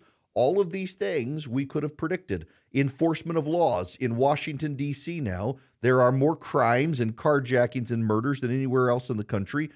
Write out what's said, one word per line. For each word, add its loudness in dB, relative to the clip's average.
All 2
of 0
these -6
things -4
we -2
could -6
have -8
predicted. -6
Enforcement 0
of -2
laws. 0
In -2
Washington, 0
D -4
C -8
now, -4
there 6
are 6
more 2
crimes 2
and -2
carjackings 2
and 0
murders 0
than -4
anywhere 2
else 0
in -4
the -2
country. -4